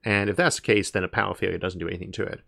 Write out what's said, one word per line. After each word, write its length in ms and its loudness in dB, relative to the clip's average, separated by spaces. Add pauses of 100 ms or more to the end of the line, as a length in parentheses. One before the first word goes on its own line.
And 240 2
if 80 0
that's 200 4
the 60 -8
case, 280 4
then 140 0
a 40 -4
power 260 0
failure 240 -2
doesn't 220 -4
do 80 -4
anything 240 -8
to 120 -4
it. 240 -8